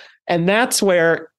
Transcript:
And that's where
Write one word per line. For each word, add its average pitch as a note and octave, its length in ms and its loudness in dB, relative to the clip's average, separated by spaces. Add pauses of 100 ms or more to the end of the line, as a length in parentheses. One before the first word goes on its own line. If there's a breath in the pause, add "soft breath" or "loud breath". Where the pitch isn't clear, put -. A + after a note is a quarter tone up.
(260 loud breath)
And E3+ 200 -2
that's A3+ 360 0
where E3 560 0